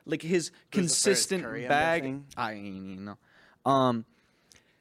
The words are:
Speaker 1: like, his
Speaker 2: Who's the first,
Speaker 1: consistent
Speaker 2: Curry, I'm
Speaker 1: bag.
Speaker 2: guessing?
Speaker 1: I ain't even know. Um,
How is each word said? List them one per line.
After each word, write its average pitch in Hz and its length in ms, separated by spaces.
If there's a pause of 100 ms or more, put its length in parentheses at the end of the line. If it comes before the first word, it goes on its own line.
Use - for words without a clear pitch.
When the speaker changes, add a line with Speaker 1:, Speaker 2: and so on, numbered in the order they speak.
Speaker 1:
like, 151 160
his 165 280
Speaker 2:
Who's - 20
the - 80
first, - 120
Speaker 1:
consistent 185 720
Speaker 2:
Curry, 117 200
I'm 123 60
Speaker 1:
bag. 160 340
Speaker 2:
guessing? 139 220 (120)
Speaker 1:
I 113 160
ain't 101 140
even 95 380
know. 101 120 (480)
Um, 127 400 (760)